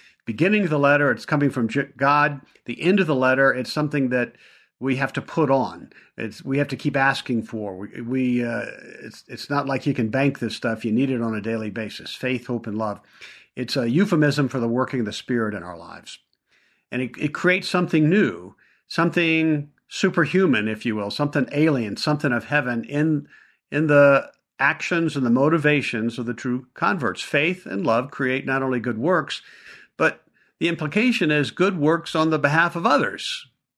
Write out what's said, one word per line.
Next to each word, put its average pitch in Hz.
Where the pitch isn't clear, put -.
Beginning 185
of 165
the 151
letter, 143
it's -
coming 143
from 120
J-, 135
God. 143
The -
end 190
of 180
the 151
letter, 131
it's 123
something 147
that 120
we 131
have 135
to 135
put 151
on. 110
It's, -
we 135
have 143
to 135
keep 151
asking 135
for. 104
We, 101
we, 123
uh, 113
it's, -
it's -
not 143
like 135
you 143
can 117
bank 139
this 113
stuff. 113
You 110
need 131
it 123
on 113
a 107
daily 110
basis. 101
Faith, 127
hope, 120
and 107
love. 104
It's 127
a 120
euphemism 151
for 127
the 117
working 123
of 110
the 104
Spirit 113
in 90
our 87
lives. 85
And 123
it, 123
it 147
creates 180
something 160
new, 104
something 160
superhuman, 170
if 110
you 113
will, 104
something 143
alien, 143
something 151
of 117
heaven 123
in, 147
in 156
the 143
actions 156
and 131
the 117
motivations 135
of 120
the 117
true 123
converts. 107
Faith 165
and 98
love 127
create 131
not 135
only 131
good 113
works, 156
but -
the 165
implication 170
is 147
good 185
works 160
on 160
the 156
behalf 160
of 170
others. 156